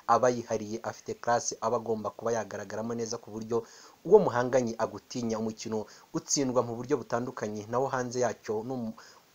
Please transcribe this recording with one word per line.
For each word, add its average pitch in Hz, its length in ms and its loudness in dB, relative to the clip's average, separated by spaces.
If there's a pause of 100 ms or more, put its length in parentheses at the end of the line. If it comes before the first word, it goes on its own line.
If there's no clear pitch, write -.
aba 117 240 6
yihariye, 110 520 -2
afite 107 320 -8
class, - 440 0
aba 113 200 0
agomba 113 320 -2
kuba 113 220 -4
yagaragaramo 104 600 -4
neza 117 240 -4
ku - 140 -16
buryo 110 260 -2 (480)
uwo 185 140 10
muhanganye 123 560 2
agutinya. 110 640 -4
Umukino 110 460 -4 (240)
utsindwa 127 540 0
mu 117 120 -4
buryo 127 220 0
butandukanye, 117 720 -4
nawo 123 200 0
hanze 123 320 -2
yacyo 110 440 -2
n'umu-, 120 320 -6 (400)